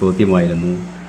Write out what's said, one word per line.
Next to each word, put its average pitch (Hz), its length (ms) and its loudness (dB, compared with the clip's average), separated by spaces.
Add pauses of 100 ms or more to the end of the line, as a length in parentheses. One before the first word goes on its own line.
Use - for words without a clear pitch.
ചോദ്യമായിരുന്നു, 90 880 2 (220)